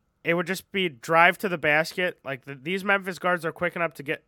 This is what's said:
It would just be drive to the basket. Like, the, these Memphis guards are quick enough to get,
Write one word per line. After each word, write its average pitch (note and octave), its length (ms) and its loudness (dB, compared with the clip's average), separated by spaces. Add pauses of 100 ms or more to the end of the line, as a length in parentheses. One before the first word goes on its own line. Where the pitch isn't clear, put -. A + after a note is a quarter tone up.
(240)
It E3+ 80 2
would E3+ 140 0
just F3 260 -8
be F#3 160 0
drive E3 500 4
to G3+ 120 -4
the E3+ 80 -2
basket. D#3+ 680 0
Like, C3+ 220 -10
the, C#3+ 80 -12
these E3+ 300 -6
Memphis G3 340 0
guards F3+ 260 0
are D#3+ 80 -4
quick F3 240 -4
enough E3 180 -2
to D3 80 -12
get, D3 260 -6